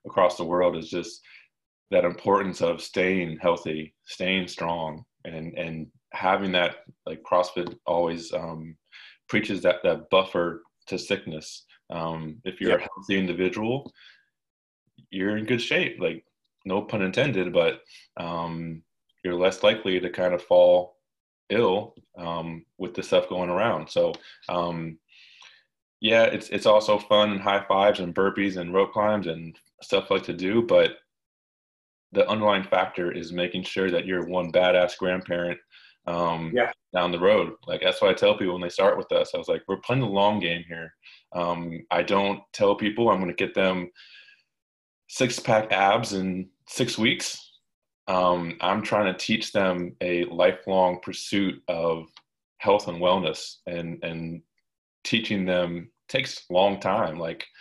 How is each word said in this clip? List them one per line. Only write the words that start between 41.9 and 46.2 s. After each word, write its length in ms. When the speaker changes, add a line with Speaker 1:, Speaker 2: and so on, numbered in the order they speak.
Speaker 1:
I 120
don't 380
tell 220
people 340
I'm 100
gonna 140
get 200
them 380
six-pack 600
abs 420
in 360